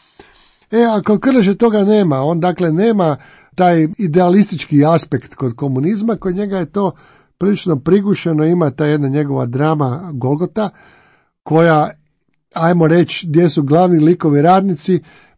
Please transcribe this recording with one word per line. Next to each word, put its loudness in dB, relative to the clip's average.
E, 2
a 0
kod 0
Krleže 2
toga 2
nema, 2
on, -2
dakle, -2
nema 0
taj 2
idealistički 2
aspekt -2
kod -6
komunizma, -4
kod -6
njega -6
je -4
to -2
prilično -2
prigušeno, 0
ima 0
ta -4
jedna 0
njegova -2
drama -4
Golgota, -4
koja, 2
ajmo 0
reći, 0
gdje 2
su -2
glavni 2
likovi 2
radnici, 0